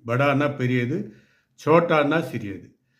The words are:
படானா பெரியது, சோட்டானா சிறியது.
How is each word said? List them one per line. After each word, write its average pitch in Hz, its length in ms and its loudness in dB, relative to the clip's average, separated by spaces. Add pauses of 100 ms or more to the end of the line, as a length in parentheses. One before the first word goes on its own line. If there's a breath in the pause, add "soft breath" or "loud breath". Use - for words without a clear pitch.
படானா 135 500 0
பெரியது, 127 580 -2 (500 loud breath)
சோட்டானா 160 580 2
சிறியது. 101 560 -12 (220)